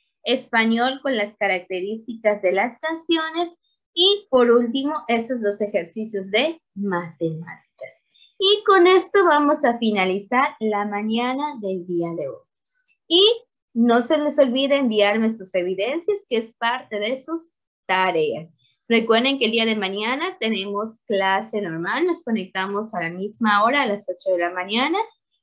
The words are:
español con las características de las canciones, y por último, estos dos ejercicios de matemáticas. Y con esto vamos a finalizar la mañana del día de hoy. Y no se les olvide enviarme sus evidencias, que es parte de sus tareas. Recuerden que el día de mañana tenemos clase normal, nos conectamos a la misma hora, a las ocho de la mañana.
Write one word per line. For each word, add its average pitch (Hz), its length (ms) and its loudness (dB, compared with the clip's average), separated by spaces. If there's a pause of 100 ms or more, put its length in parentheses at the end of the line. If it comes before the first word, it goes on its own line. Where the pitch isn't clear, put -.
(220)
español 233 800 0
con 269 140 -2
las 208 200 -6
características 208 1040 -4
de 180 100 2
las 214 260 -2
canciones, 320 720 -4 (440)
y 392 360 2
por 247 200 6
último, 247 440 2 (140)
estos 233 340 -2
dos 202 180 -2
ejercicios 202 680 -6
de 285 300 0 (140)
matemáticas. 170 1160 -8 (480)
Y 415 260 4
con 381 220 8
esto 381 380 4
vamos 294 400 4
a 233 140 2
finalizar 208 840 0
la 208 240 0
mañana 240 760 -4
del 190 260 -6
día 170 280 -2
de 151 140 -6
hoy. - 160 -14 (640)
Y 349 140 4 (520)
no 233 280 4
se 302 160 0
les 294 200 0
olvide 269 380 2
enviarme 220 560 2
sus 214 220 -10
evidencias, 208 640 -2 (100)
que 240 100 -2
es 226 160 -6
parte 233 460 -4
de 247 220 -4
sus 320 300 -10 (340)
tareas. 165 640 0 (400)
Recuerden 233 500 4
que 247 80 0
el 214 40 0
día 226 160 0
de 220 100 0
mañana 226 640 -4
tenemos 202 680 -4
clase 196 540 0
normal, 190 460 -4
nos 339 160 -2
conectamos 202 720 -4
a 175 80 -4
la 165 80 -6
misma 208 540 0
hora, 277 180 2
a 254 40 -2
las 202 220 -4
ocho 185 260 -2
de 175 40 0
la 170 120 -2
mañana. 220 480 -2 (440)